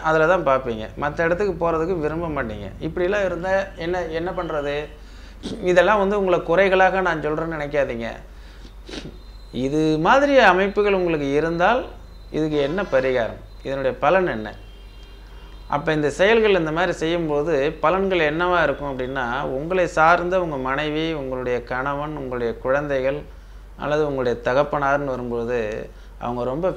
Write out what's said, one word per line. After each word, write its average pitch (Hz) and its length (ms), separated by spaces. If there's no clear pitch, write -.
அதில் 160 240
தான் 175 160
பார்ப்பீங்க, 117 380
மற்ற 160 260
இடத்துக்கு 180 340
போகிறதுக்கு 165 400
விரும்ப 160 320
மாட்டீங்க. 107 320
இப்படிலாம் 180 400
இருந்தால் 185 340
என்ன, 180 180
என்ன 170 100
பண்ணுறது? 151 360
இதெல்லாம் 190 320
வந்து 202 180
உங்களை 175 200
குறைகளாக 185 580
நான் 151 180
சொல்கிறேன்னு 160 300
நினைக்காதீங்க. 131 520
இது 151 160
மாதிரி 277 280
அமைப்புகள் 196 500
உங்களுக்கு 160 260
இருந்தால் 175 420
இதுக்கு 151 200
என்ன 180 100
பரிகாரம், 127 500
இதனுடைய 135 280
பலன் 170 320
என்ன? 107 120
அப்போ 156 200
இந்த 147 220
செயல்கள் 202 420
இந்த 160 160
மாதிரி 175 240
செய்யும்போது 160 540
பலன்கள் 185 440
என்னவா 175 380
இருக்கும் 143 260
அப்படின்னா, 131 340
உங்களை 170 280
சார்ந்த 175 480
உங்க 156 140
மனைவி, 151 380
உங்களுடைய 127 360
கணவன், 143 500
உங்களுடைய 123 300
குழந்தைகள் 139 540
அல்லது 151 240
உங்களுடைய 123 260
தகப்பனார்னு 143 680
வரும்போது 120 420
அவங்க 120 260
ரொம்ப 165 260